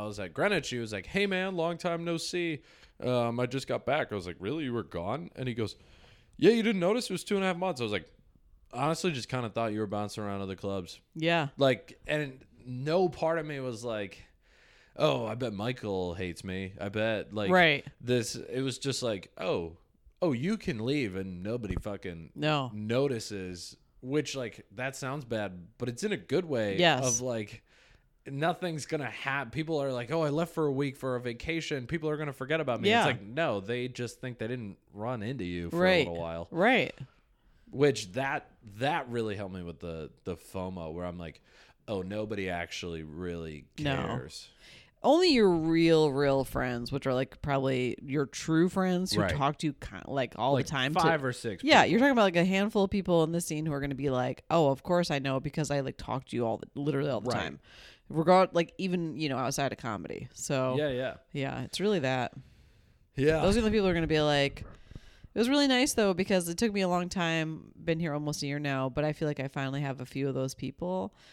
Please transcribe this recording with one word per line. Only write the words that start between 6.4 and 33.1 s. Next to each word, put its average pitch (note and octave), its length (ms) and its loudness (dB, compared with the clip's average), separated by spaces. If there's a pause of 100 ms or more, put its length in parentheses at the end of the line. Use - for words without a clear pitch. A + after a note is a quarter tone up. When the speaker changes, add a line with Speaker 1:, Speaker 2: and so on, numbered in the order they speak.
Speaker 1:
you A#3 120 6
didn't G3+ 160 2
notice? G#3+ 300 2
It F#3+ 40 -4
was E3+ 120 -4
two G3+ 100 0
and F#3+ 80 2
a F#3+ 40 2
half F3 100 0
months." F3 240 -2
I - 20 0
was G#2+ 80 0
like, F#2 180 -2 (640)
"Honestly, D#3+ 400 0
just B2+ 160 -4
kinda B2 220 -2
thought A2+ 240 0
you G#2+ 80 -2
were G#2+ 40 0
bouncing G#2 380 -4
around G2+ 160 -4
other F#2+ 160 -4
clubs." G2 460 -6 (120)
Speaker 2:
Yeah. D#3+ 440 2
Speaker 1:
Like, C3+ 500 2
and C#3+ 320 -2 (260)
no D3+ 440 0
part E3 280 -2
of D#3 80 -4
me D3 140 -8
was A#2+ 240 -6
like, G#2+ 400 -6 (720)
"Oh, C3+ 300 2
I A2 100 -4
bet A#2+ 160 -4
Michael G2 640 -2
hates F2 320 -6
me. F#2+ 340 -6
I G2 80 -6
bet," G#2+ 460 -2
like, G#2+ 180 0
Speaker 2:
Right. E3 340 4 (140)
Speaker 1:
this, A#2+ 360 0
it B2+ 260 -6
was C3 180 -4
just C3 240 -4
like, G#2 340 -4
"Oh, F#2 400 -4 (420)
oh, F3 120 2
you E3 260 0
can A#2 260 -4
leave B2 320 0
and F#2 280 -6
nobody G#2+ 320 -4
fucking F2+ 580 -8
Speaker 2:
No. C#3+ 400 -2
Speaker 1:
notices," G#2+ 1040 -2 (240)
which, C#3 340 -2
like, A2+ 360 -8
that B2+ 240 -6
sounds C#3 300 -6
bad, G2 420 -4 (100)
but B2 120 -4
it's A#2+ 140 -6
in G#3 80 -2
a F3 60 -2
good E3+ 280 0
way A2 340 0
Speaker 2:
Yes. D3 260 4
Speaker 1:
of, B2 160 2
like, A2+ 400 -6 (640)
nothing's D#3+ 640 -2
gonna C#3+ 220 -4
hap-, C3+ 420 -4
people D3+ 300 -2
are C#3 120 -2
like, A#2+ 180 -6
"Oh, E3 120 2
I D3 60 2
left E3 260 0
for D#3+ 100 2
a C#3+ 60 2
week C3+ 260 -2
for C3 180 -2
a A#2+ 60 -4
vacation. B2+ 680 -4
People D#3 220 -4
are D3+ 80 -2
gonna D3 160 -6
forget D3 260 -2
about B2 220 -2
me." G3 80 4
Speaker 2:
Yeah. A3+ 120 6
Speaker 1:
It's F3+ 60 4
like, A#2+ 140 0